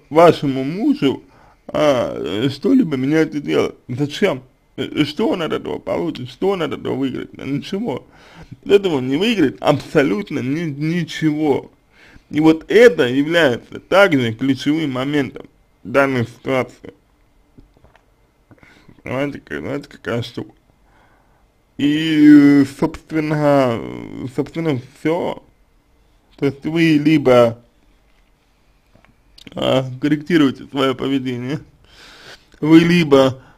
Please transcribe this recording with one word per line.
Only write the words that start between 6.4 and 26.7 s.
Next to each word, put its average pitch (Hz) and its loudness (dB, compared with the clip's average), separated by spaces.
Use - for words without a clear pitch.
он 196 -2
от 147 -6
этого 120 -8
выиграет? 131 -6
Да - -16
ничего. 147 -8
От - 0
этого 190 2
он 127 -2
не 135 -2
выиграет 185 0
абсолютно 147 -2
ни-, 147 -6
ничего. 151 -4
И 151 -2
вот 160 2
это 180 6
является 139 0
также 156 2
ключевым 139 -4
моментом 131 -4
данной 131 0
ситуации. - -8
Понимаете, 139 -6
как, - -10
знаете, 135 -10
какая - -8
штука? - -14
И, 147 6
собственно, 151 -2
собственно, 151 -4
все. 156 -4
То 143 -4
есть 139 -6
вы 160 2